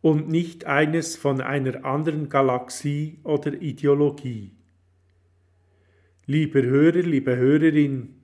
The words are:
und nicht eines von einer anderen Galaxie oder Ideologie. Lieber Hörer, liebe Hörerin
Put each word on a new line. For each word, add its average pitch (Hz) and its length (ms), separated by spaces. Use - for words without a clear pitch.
und 151 280
nicht 170 380
eines 156 500
von 139 240
einer 131 440
anderen 151 440
Galaxie 143 960
oder 147 360
Ideologie. 143 920
Lieber 147 360
Hörer, 151 400
liebe 135 340
Hörerin 143 880